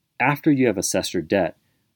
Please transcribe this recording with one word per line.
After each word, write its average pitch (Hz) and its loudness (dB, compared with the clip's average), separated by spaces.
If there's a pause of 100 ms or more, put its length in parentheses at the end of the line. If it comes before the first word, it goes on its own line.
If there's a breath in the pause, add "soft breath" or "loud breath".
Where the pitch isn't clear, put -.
(200)
After 143 0
you 131 4
have 101 0
assessed - -4
your 90 -2
debt, 87 -2 (400)